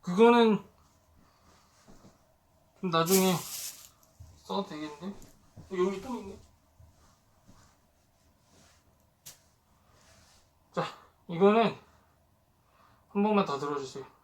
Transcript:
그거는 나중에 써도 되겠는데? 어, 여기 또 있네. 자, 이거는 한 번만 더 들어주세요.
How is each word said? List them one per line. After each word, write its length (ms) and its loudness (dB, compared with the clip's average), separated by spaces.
그거는 640 4
나중에 540 2
써도 240 -6
되겠는데? 400 -12
어, 680 -16
여기 240 -2
또 140 -10
있네. 240 -14
자, 120 -4
이거는 500 2
한 140 -2
번만 220 2
더 140 -6
들어주세요. 460 -8